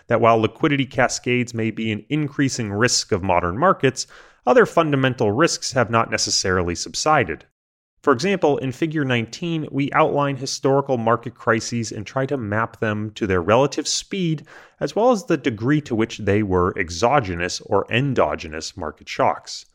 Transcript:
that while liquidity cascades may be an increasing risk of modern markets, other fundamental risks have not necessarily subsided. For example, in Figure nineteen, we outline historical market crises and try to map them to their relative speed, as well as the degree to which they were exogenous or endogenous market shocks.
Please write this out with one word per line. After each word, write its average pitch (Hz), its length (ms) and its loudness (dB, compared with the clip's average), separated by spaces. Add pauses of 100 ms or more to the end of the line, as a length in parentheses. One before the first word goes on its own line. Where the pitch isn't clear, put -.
that 113 120 2
while 113 180 6
liquidity 139 480 0
cascades 123 680 -2
may 113 180 -2
be 113 220 -4
an 104 160 -8
increasing 143 600 -2
risk 110 440 0
of 95 100 -2
modern 87 340 0
markets, 156 500 0 (380)
other 247 200 6
fundamental 131 680 2
risks 156 400 0
have 117 180 0
not 113 220 0
necessarily 92 640 0
subsided. 95 680 -2 (580)
For 143 80 4
example, 147 460 2
in 131 160 -6
Figure 156 320 -2
nineteen, 143 680 -4
we 139 220 -2
outline 143 420 2
historical 135 600 0
market 113 380 0
crises 113 540 -2
and 104 160 -10
try 135 200 -4
to 139 100 -4
map 113 460 -4
them 107 300 -2
to - 140 -6
their 92 160 2
relative 131 460 2
speed, 165 580 -4 (360)
as 151 120 -4
well 233 180 4
as 202 120 0
the 165 140 0
degree 131 420 0
to 127 160 -6
which 110 220 -2
they 104 260 2
were 92 340 2
exogenous 90 840 0
or - 280 0
endogenous 80 840 -2
market 78 320 -10
shocks. - 680 -4